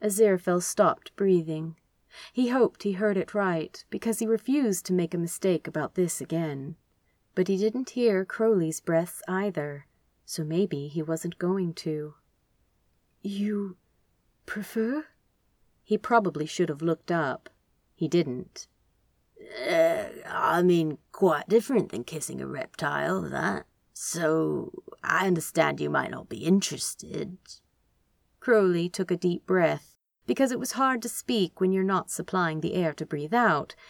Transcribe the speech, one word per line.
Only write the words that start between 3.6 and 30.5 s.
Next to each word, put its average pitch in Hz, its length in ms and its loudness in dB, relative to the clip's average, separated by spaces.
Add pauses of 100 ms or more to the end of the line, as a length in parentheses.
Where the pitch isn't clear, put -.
because 214 300 -4
he 226 60 -2
refused 226 600 2
to 185 80 -2
make 175 200 0
a 175 40 -2
mistake 170 480 0
about 151 300 -6
this 180 240 0
again. 151 560 -4 (600)
But 185 120 2
he 196 80 2
didn't 220 360 -2
hear 208 340 2
Crowley's 190 560 0
breaths 170 480 0
either, 170 580 -4 (380)
so - 180 -6
maybe 151 460 -2
he 160 120 -4
wasn't 160 380 -4
going 180 340 -2 (120)
to. 151 300 -6 (1080)
"You 202 560 -4 (680)
prefer?" 226 640 -4 (760)
He 208 140 0
probably 180 480 2
should 220 220 0
have 147 140 -4
looked 165 280 -2
up. 151 400 -2 (460)
He 165 140 -2
didn't. 131 580 -2 (1000)
"Uh, 170 440 2 (160)
I - 380 2
mean, 165 340 4 (160)
quite 156 340 2
different 233 440 4
than 117 120 -8
kissing 139 380 -10
a 135 60 -8
reptile, 143 720 -4
that. 147 460 -4 (260)
So, 160 920 -2 (180)
I 185 260 0
understand 156 520 2
you 147 100 -4
might 143 220 -2
not - 160 -12
be - 160 -10
interested." - 920 -2 (1040)
Crowley 180 480 4
took 180 220 -4
a 180 60 0
deep 175 280 -2
breath, 165 460 2 (340)
because 269 280 2